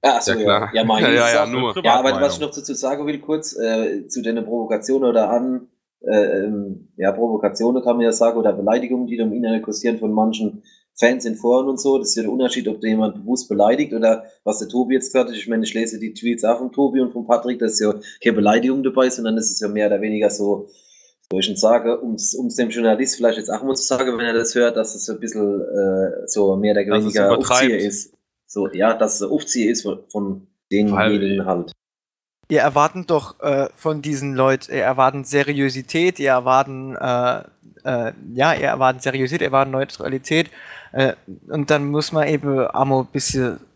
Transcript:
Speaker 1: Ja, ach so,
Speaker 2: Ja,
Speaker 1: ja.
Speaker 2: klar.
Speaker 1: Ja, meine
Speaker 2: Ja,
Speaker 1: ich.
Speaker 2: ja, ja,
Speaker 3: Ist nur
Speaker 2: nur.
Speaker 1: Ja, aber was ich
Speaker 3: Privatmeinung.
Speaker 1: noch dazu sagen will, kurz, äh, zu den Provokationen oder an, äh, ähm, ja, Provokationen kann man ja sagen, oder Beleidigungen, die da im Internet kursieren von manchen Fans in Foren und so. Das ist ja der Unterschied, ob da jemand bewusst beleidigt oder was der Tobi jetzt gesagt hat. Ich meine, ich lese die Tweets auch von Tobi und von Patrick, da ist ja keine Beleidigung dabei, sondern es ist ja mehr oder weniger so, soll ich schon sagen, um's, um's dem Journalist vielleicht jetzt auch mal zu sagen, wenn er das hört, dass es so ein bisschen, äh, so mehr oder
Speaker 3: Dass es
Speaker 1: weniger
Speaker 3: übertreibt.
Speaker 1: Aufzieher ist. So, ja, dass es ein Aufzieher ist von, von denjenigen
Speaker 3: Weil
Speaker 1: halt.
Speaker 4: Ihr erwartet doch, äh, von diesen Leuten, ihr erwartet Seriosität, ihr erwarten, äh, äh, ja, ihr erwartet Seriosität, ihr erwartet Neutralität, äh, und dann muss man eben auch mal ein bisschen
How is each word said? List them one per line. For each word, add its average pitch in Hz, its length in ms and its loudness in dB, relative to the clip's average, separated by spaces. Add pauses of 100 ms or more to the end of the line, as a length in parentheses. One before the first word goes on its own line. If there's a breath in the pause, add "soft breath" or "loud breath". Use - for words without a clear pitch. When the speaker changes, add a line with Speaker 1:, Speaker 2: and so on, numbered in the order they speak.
Speaker 1:
Ja, 131 120 6
ach 117 40 0
so, - 120 -2
Speaker 2:
Ja, 113 40 0
Speaker 1:
ja. 107 80 -2
Speaker 2:
klar. 104 280 2
Speaker 1:
Ja, 110 120 2
meine 113 220 4
Speaker 2:
Ja, 117 60 4
Speaker 1:
ich. - 60 6
Speaker 2:
ja, 117 140 4
ja, 113 120 4
Speaker 3:
Ist 110 40 -6
nur 123 240 -2
Speaker 2:
nur. 180 100 -6
Speaker 1:
Ja, - 120 6
aber 131 80 2
was 135 80 4
ich - 80 2
Speaker 3:
Privatmeinung. 143 300 0
Speaker 1:
noch - 60 -14
dazu 139 200 -8
sagen 143 320 -4
will, 143 120 -4
kurz, 156 380 -6
äh, 110 500 -2
zu 123 140 -8
den 113 140 -2 (100)
Provokationen 117 640 0
oder 113 200 4
an, 123 380 -2 (340)
äh, 101 420 2
ähm, 101 540 -6
ja, 95 140 2
Provokationen 113 720 0
kann 120 140 2
man 117 80 2
ja 113 60 4
sagen, 117 260 2
oder 107 160 2
Beleidigungen, 120 540 0
die 113 100 -6
da 113 60 -2
im 107 100 -2
Internet 113 300 -2
kursieren 110 340 -2
von 110 160 -2
manchen 110 480 0 (380 loud breath)
Fans 120 260 2
in 110 100 -4
Foren 123 320 2
und 131 120 -2
so. 135 180 2
Das 113 120 -2
ist - 60 0
ja 117 80 -2
der 104 80 -2
Unterschied, 123 360 -2
ob 107 140 -4
da 113 60 -2
jemand 110 280 2
bewusst 107 340 -4
beleidigt 113 440 2
oder 113 320 2 (180 loud breath)
was 107 160 -2
der 104 80 -8
Tobi 120 260 -2
jetzt 127 180 0
gesagt 123 180 2
hat. 117 60 -10
Ich 107 120 -10
meine, 113 160 -2
ich - 100 -6
lese 113 260 -4
die 110 140 -8
Tweets 117 300 -4
auch 117 160 2
von 127 120 -6
Tobi 135 280 2
und 123 140 0
von 117 120 -8
Patrick, 120 340 0
da 117 60 0
ist 110 140 0
ja 107 140 2 (300 loud breath)
keine 110 120 4
Beleidigung 117 480 2
dabei, 127 260 2
sondern 113 280 -2
es 107 120 -2
ist - 120 -6
ja 107 60 -4
mehr 104 200 0
oder 104 120 2
weniger 107 300 0
so, 104 380 -2 (640 soft breath)
soll 95 80 -2
ich 95 80 0
schon 101 100 -4
sagen, 117 420 4
um's, 113 360 -4
um's 123 200 -4
dem 117 140 0
Journalist 113 480 2
vielleicht 113 220 2
jetzt 107 100 -8
auch 110 140 -4
mal 135 120 0
zu 131 80 -4
sagen, 127 340 0
wenn 117 100 -2
er 117 60 -2
das 117 200 0
hört, 120 240 2
dass 110 160 -2
es - 120 -10
so 110 80 -6
ein - 60 -10
bisschen, 104 420 -2
äh, 95 680 -2
so 98 280 2
mehr 104 180 2
oder 101 120 2
Speaker 3:
Dass 104 140 2
es 107 40 0 (120)
Speaker 1:
weniger 101 180 4
Speaker 3:
übertreibt. 120 180 0 (220)
Speaker 1:
Aufzieher 101 60 0
ist. 101 340 -4 (360)
So, 101 220 -2
ja, 107 220 2
dass 110 220 0
es 101 80 -4
ein 98 60 -4
Aufzieher 120 420 0
ist 120 100 -2
von, - 180 -4 (100)
von 98 380 -6 (240)
denjenigen 101 680 2
Speaker 3:
Weil 92 60 -4
Speaker 1:
halt. 87 260 -2 (760)
Speaker 4:
Ihr 147 120 2
erwartet 147 500 2
doch, 143 300 -2
äh, 139 340 0
von 156 260 -4
diesen 139 340 -4
Leuten, 131 360 2
ihr 131 120 -2
erwartet 131 440 0
Seriosität, 143 880 -2
ihr 139 120 0
erwarten, 131 640 0
äh, 123 440 -2 (440)
äh, 117 300 -4 (200)
ja, 143 200 2
ihr - 140 -2
erwartet 131 360 0
Seriosität, 135 380 -2
ihr - 60 0
erwartet 135 260 0
Neutralität, 135 760 -4 (440 loud breath)
äh, 135 180 2 (380)
und 147 200 -4
dann 143 220 2
muss 151 220 -2
man 156 160 2
eben 143 280 -2 (100)
auch - 180 0
mal 135 160 2
ein 123 100 -6
bisschen 127 480 -2 (160)